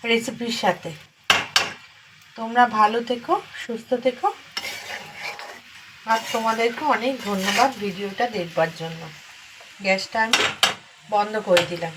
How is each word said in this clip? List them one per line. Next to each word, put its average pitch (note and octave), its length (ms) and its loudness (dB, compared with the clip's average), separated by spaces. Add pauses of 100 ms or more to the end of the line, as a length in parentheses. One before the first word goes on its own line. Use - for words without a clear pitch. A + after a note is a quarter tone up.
(100)
রেসিপির A#3 520 0
সাথে। - 280 0 (1500)
তোমরা A3+ 260 2 (160)
ভালো G#3+ 200 4 (120)
থেকো, A#3+ 220 0 (300)
সুস্থ - 280 -8 (160)
থেকো, B3+ 200 0 (1900)
আর A3+ 80 4 (120)
তোমাদেরকে A3+ 500 2 (120)
অনেক A#3+ 200 0 (140)
ধন্যবাদ G3+ 420 4 (120)
ভিডিওটা G3+ 420 -2 (120)
দেখবার E3 340 0 (100)
জন্য। E3 200 -8 (840)
গ্যাসটা F#3+ 420 0
আমি A3+ 140 2 (760)
বন্ধ G#3 200 4 (140)
করে F3 220 6
দিলাম E3 260 -6